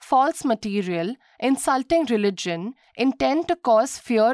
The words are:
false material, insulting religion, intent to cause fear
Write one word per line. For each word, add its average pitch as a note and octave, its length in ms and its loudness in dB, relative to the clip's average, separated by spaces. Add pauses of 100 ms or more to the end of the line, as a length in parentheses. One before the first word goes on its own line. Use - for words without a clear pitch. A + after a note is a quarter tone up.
false C#4 420 0
material, G3+ 720 -2 (240)
insulting C4+ 680 0
religion, G3+ 680 -2 (220)
intent C4+ 520 0
to A#3+ 80 0
cause A3+ 440 0
fear A3+ 340 2